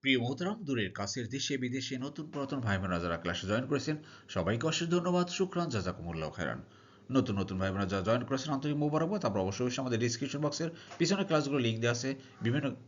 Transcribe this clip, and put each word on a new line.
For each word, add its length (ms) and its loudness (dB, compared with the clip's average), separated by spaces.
প্রিয় 200 4
মোহতরম, 340 -2
দূরের 380 -2
কাছের, 360 -4
দেশে 300 -4
বিদেশে 400 -4
নতুন 320 -8
পুরাতন 300 -4
ভাই 180 0
বোনেরা 220 0
যারা 160 0
ক্লাসে 300 -4
জয়েন 200 2
করেছেন, 300 0
সবাইকে 380 0
অশেষ 220 0
ধন্যবাদ, 400 2
শুকরান, 400 0
জাযাকুমুল্লাহু 640 -2
খায়রান। 300 -4
নতুন 260 4
নতুন 200 0
ভাই 120 2
বোনেরা 180 0
যারা 140 0
জয়েন 220 4
করেছেন, 300 -2
আন্তরিক 220 0
মোবারকবাদ। 480 2
আপনারা 180 2
অবশ্যই 220 0
অবশ্যই 180 0
আমাদের 160 0
ডেসক্রিপশন 400 0
বক্সের 320 0
পিছনে 260 4
ক্লাসগুলো 340 4
লিংক 220 2
দেওয়া 120 4
আছে, 220 -2
বিভিন্ন 340 2